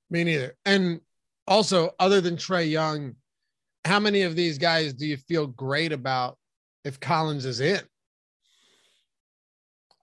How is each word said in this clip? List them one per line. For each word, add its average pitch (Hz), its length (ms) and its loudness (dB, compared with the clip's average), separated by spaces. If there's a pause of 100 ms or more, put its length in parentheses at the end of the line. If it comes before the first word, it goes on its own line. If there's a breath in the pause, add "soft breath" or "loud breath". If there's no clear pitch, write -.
(100)
Me 170 140 0
neither. 151 320 -2 (100)
And 185 340 2 (460)
also, 190 520 4
other 190 220 4
than 170 160 0
Trae 175 320 -2
Young, 151 460 -2 (680)
how 202 160 2
many 202 220 2
of 170 140 -2
these 165 220 -2
guys 160 340 0
do 135 140 -8
you 147 100 -4
feel 156 300 -2
great 139 460 -4
about 131 440 -4 (480)
if 139 160 -10
Collins 156 460 -2
is 120 140 -6
in? 165 200 0 (2250)